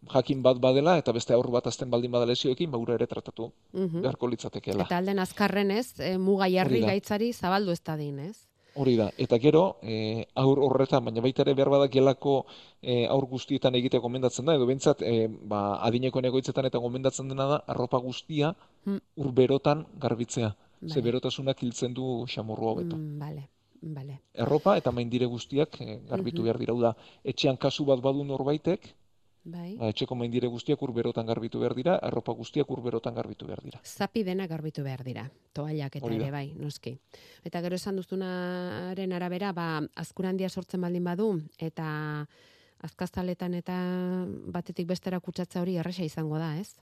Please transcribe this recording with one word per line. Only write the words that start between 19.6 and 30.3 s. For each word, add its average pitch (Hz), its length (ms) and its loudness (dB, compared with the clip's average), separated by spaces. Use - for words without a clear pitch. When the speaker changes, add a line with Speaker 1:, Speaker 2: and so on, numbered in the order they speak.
Speaker 1:
garbitzea. 117 560 -2
Ze 156 140 -2
Speaker 2:
Bale. - 20 -2
Speaker 1:
berotasunak 127 600 -2
hiltzen 123 320 -2
du 127 320 -4
xamurru 110 420 -4
hobeto. 165 300 -2
Speaker 2:
Mm, 151 200 -8
bale, 147 300 -10
bale. 143 400 -12
Speaker 1:
Erropa 147 420 2
eta 151 160 0
maindire 120 320 0
guztiak, 123 560 -2
eh, 113 260 -12
garbitu - 360 -4
Speaker 2:
Mhm. - 20 -2
Speaker 1:
behar 113 140 0
dira. - 160 -2
Hau 120 80 0
da, 113 120 4
etxean 131 320 2
kasu 143 300 0
bat 135 160 4
badu 135 220 2
norbaitek, 143 720 -2
Speaker 2:
Bai. 175 280 -12
Speaker 1:
ba, 117 120 -2
etxeko 127 280 -2
maindire 120 320 0